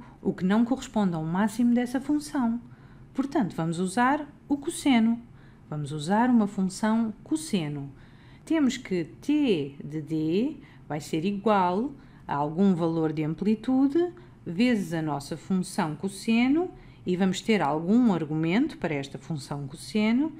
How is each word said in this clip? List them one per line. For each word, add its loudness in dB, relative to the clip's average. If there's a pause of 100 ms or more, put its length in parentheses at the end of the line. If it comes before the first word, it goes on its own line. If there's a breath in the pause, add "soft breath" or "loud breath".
(220 loud breath)
o -2
que -4
não 4
corresponde -2
ao -4
máximo 2
dessa 0
função. -2 (520 loud breath)
Portanto, -2
vamos -2
usar 0 (200)
o -2
cosseno. 2 (500 loud breath)
Vamos -6
usar 2
uma 6
função 0 (100)
cosseno. -4 (560 loud breath)
Temos 2
que -4 (160)
t 2
de -8
d 0 (300 loud breath)
vai -6
ser -4
igual 0 (340 loud breath)
a -4
algum 2
valor 0
de -2
amplitude 2 (320 loud breath)
vezes 0
a -2
nossa -4
função -2
cosseno 0 (360 loud breath)
e 0
vamos 0
ter 2
algum 4
argumento 0
para -2
esta -6
função -8
cosseno 0